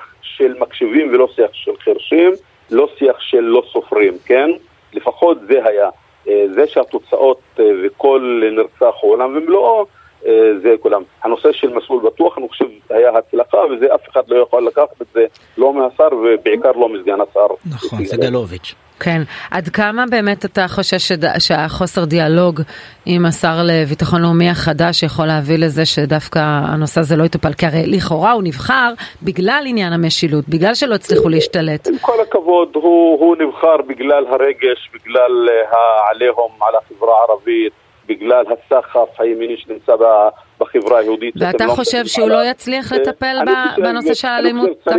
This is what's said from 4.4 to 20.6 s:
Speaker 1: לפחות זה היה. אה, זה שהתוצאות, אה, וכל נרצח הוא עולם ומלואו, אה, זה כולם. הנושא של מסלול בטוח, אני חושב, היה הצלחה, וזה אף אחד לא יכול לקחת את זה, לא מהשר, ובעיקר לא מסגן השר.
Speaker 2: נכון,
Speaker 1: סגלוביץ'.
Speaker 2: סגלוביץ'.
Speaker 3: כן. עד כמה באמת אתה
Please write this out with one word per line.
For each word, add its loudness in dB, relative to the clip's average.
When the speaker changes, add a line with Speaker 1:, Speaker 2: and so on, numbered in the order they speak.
Speaker 1:
לפחות 0
זה 4
היה. 2
אה, 2
זה 4
שהתוצאות, 0
אה, 4
וכל 0
נרצח 0
הוא 4
עולם 0
ומלואו, 2
אה, 2
זה 2
כולם. 0
הנושא 0
של -2
מסלול -4
בטוח, 0
אני -8
חושב, -4
היה 4
הצלחה, 0
וזה 2
אף -4
אחד 0
לא 2
יכול 0
לקחת -2
את -14
זה, 2
לא 2
מהשר, 0
ובעיקר 2
לא 0
מסגן -4
השר. 0
Speaker 2:
נכון, -8
Speaker 1:
סגלוביץ'. -8
Speaker 2:
סגלוביץ'. -6
Speaker 3:
כן. -2
עד -6
כמה -2
באמת -2
אתה -2